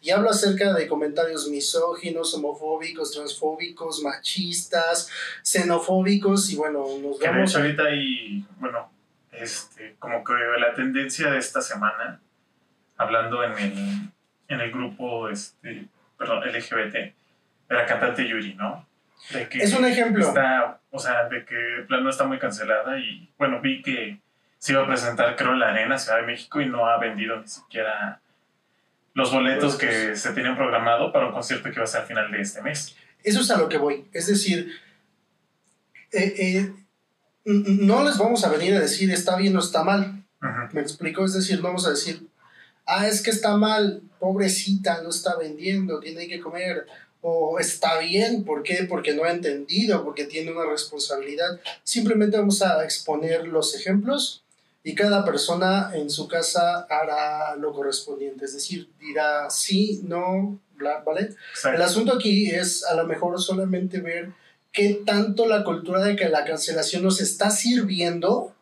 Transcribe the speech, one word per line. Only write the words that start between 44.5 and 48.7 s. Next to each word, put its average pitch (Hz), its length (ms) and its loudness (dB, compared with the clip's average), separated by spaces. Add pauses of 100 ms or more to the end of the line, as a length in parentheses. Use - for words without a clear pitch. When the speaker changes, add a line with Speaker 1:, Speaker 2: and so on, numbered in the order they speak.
Speaker 1:
no 165 80 -10
está 170 280 -2
vendiendo, 165 600 -4
tiene 165 280 -12
que 170 120 -10
comer". 175 460 -6 (360)
O 165 380 0
está 160 400 0
bien, 202 440 2
¿por 147 200 -2
qué? 180 200 0